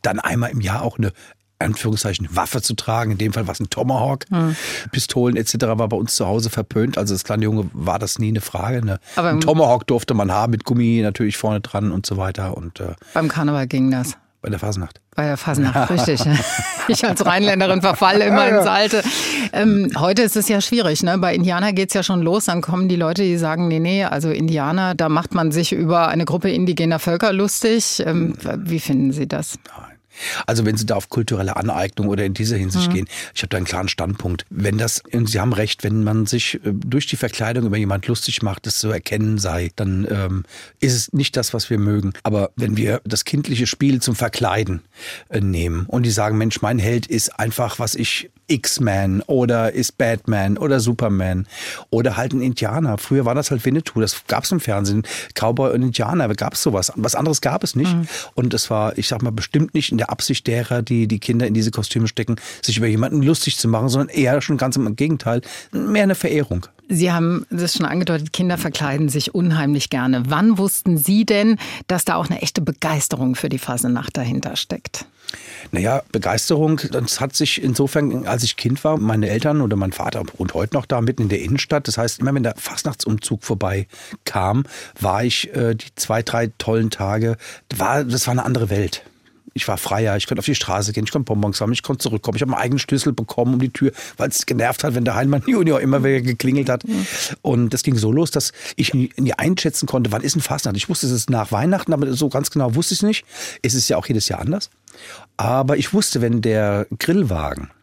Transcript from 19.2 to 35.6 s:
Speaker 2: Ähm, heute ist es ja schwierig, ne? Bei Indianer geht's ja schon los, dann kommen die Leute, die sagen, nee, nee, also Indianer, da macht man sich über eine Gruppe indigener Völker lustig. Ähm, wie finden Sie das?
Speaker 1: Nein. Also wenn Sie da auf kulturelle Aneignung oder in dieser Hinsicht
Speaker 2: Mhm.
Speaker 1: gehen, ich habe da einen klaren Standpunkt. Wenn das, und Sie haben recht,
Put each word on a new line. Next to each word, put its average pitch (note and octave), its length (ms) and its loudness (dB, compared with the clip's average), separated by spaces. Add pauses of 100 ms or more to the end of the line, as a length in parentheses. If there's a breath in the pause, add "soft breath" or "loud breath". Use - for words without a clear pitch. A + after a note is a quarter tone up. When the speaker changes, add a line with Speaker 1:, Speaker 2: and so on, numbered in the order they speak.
Speaker 2:
Ähm, G3+ 460 4
heute F#3 240 4
ist A3 160 2
es G#3 120 2
ja G3+ 120 4
schwierig, F#3+ 400 2
ne? F3+ 160 2
Bei F3+ 160 2
Indianer F3+ 400 2
geht's F#3+ 220 0
ja F#3+ 80 2
schon F3+ 180 2
los, F3 240 2
dann F3 160 0
kommen F3+ 260 0
die F3+ 100 2
Leute, F3 260 2
die F3 140 2
sagen, E3 300 0
nee, D#3+ 120 2
nee, F#3 240 2
also D#3+ 260 0
Indianer, D#3+ 640 0
da D#3+ 160 0
macht D#3 240 0
man D#3+ 180 2
sich E3 220 0
über E3+ 360 2
eine E3 160 0
Gruppe F3 260 0
indigener E3+ 480 2
Völker F#3+ 340 2
lustig. G#3 720 0
Ähm, E3 300 0 (220)
wie E3 220 -2
finden C3+ 320 2
Sie C#3+ 160 -4
das? D3+ 300 -6 (180)
Speaker 1:
Nein. - 220 -20 (500 loud breath)
Also A2+ 180 2
wenn G#2+ 120 4
Sie A2 100 -2
da A2+ 80 2
auf G2 140 -4
kulturelle G2 480 0
Aneignung G2 500 -2
oder G2+ 180 0
in F#2+ 80 -2
dieser G#2+ 240 -2
Hinsicht G2 320 0
Speaker 2:
Mhm. F3 40 0
Speaker 1:
gehen, F#2 140 -2 (280 loud breath)
ich - 80 -4
habe F#2 60 -6
da - 80 -2
einen F#2 100 -2
klaren F#2 200 -2
Standpunkt. F2+ 640 -4
Wenn G2+ 300 0
das, A2+ 320 -2
und A#2 180 2
Sie G#2+ 100 0
haben A#2+ 140 2
recht, - 300 -2